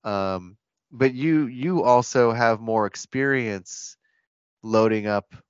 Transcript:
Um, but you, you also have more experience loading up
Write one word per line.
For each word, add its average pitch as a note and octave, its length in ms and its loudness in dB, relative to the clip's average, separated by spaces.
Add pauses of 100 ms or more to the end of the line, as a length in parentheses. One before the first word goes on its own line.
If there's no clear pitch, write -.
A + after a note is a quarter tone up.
Um, G2 540 -6 (340)
but C3 220 2
you, D3+ 320 0
you C3+ 380 -4
also B2 480 4
have A2+ 280 2
more A2 280 -2
experience B2 1080 -6 (640)
loading A2 420 2
up G#2 300 -2 (140)